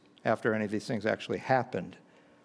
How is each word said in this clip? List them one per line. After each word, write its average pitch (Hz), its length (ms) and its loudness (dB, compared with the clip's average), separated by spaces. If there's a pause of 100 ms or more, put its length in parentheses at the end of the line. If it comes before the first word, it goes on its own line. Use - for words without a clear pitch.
(240)
after 113 300 2
any 110 120 0
of 98 40 -2
these 104 160 -2
things 110 200 -2
actually 107 320 0
happened. 117 580 0 (480)